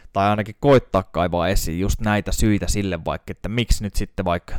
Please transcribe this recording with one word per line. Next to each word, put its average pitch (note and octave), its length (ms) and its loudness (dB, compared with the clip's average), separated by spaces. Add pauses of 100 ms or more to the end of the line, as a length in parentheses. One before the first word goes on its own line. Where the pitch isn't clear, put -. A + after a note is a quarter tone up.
(120)
tai G2 180 2
ainakin G#2+ 300 -2
koittaa B2+ 420 4
kaivaa E2+ 460 -2
esiin F2+ 320 0
just G2+ 200 0
näitä G#2 320 -2
syitä G#2+ 360 0
sille F#2+ 360 -2
vaikka, D#2 260 -6
että - 180 -10
miksi A2+ 360 -2
nyt G2 120 -8
sitten G2 280 -4
vaikka F2 340 -4